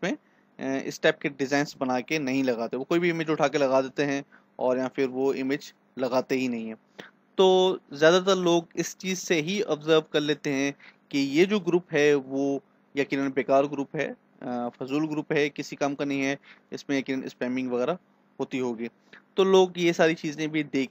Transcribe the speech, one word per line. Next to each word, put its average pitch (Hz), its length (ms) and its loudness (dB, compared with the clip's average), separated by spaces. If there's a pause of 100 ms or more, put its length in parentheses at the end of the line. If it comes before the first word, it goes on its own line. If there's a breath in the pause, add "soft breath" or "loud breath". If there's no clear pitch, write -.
में, - 80 -2
अ, - 760 -10
इस - 160 -10
type 160 160 2
के 165 100 -4
designs 143 520 -2
बना 127 200 -2
के 156 180 -4
नहीं 135 260 -2
लगाते। 117 320 -2
वो 131 80 -4
कोई 170 140 0
भी 175 100 2
इमेज 165 220 -2
उठा 147 180 2
के 151 100 -2
लगा 135 220 4
देते 131 220 -2
हैं 139 220 -2 (340 soft breath)
और 127 200 0
या 131 100 -2
फिर 135 200 -2
वो 131 240 -2
image 135 420 -4 (240)
लगाते 127 360 0
ही 131 140 0
नहीं 113 200 -6
हैं। 110 80 -12 (640 loud breath)
तो 185 400 4 (140)
ज़्यादातर 180 440 4
लोग 170 400 2
इस - 200 -6
चीज़ 185 220 -6
से 175 220 -2
ही 185 220 -2
observe 156 500 2
कर 156 80 0
लेते 147 300 -2
हैं 139 240 -2 (360 loud breath)
कि 143 80 -2
ये 139 280 2
जो 208 140 0
group 175 320 -2
है 147 220 4
वो 139 480 -2 (340)
यकीनन 139 320 -2
बेकार 135 380 2
ग्रुप 143 300 -6
है, 151 200 -6 (260)
अ, 120 260 -6
फजूल 139 400 -4
ग्रुप 151 240 -6
है, 151 160 2
किसी 143 280 -12
काम 143 180 -2
का 143 100 -6
नहीं 139 180 -2
है, 139 160 -2 (340 loud breath)
इसमें 139 260 -4
यकीनन 131 300 -4
spamming 127 420 -4
वगैरह 123 280 -2 (420)
होती 135 180 -6
होगी। 117 300 -4 (480 loud breath)
तो 190 80 4
लोग 190 320 6
ये 170 160 2
सारी 165 220 4
चीज़ें 156 360 -6
भी 156 120 -2
देख 139 280 -2